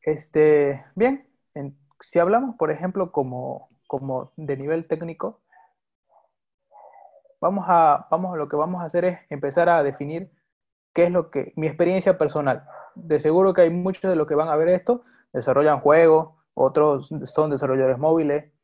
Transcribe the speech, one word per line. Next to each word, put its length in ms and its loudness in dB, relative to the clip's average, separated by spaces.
Este, 840 0
bien, 320 -2
en, 220 -12
si 220 -2
hablamos, 360 0
por 140 -2
ejemplo, 400 -4
como, 580 -6
como 480 -8
de 200 -8
nivel 300 -6
técnico, 540 -8
vamos 260 -2
a, 420 4
vamos, 300 -4
lo 100 -6
que 60 -8
vamos 260 -4
a 40 -10
hacer 200 -4
es 140 -2
empezar 400 -2
a 140 4
definir 480 -6
qué 120 4
es 40 2
lo 220 -2
que, 240 -6
mi 100 -4
experiencia 500 2
personal. 480 -2
De 260 -2
seguro 320 2
que 100 4
hay 80 4
muchos 380 -4
de 80 0
los 120 -2
que 60 -2
van 140 0
a 80 0
ver 120 2
esto, 360 0
desarrollan 480 2
juegos, 540 4
otros 580 0
son 260 -2
desarrolladores 480 0
móviles 540 0